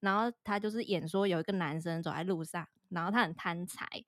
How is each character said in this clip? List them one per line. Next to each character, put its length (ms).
然 140
后 160
他 160
就 80
是 140
演 260
说 180
有 140
一 40
个 100
男 260
生 220
走 80
在 140
路 200
上， 240
然 120
后 80
他 120
很 120
贪 320
财， 220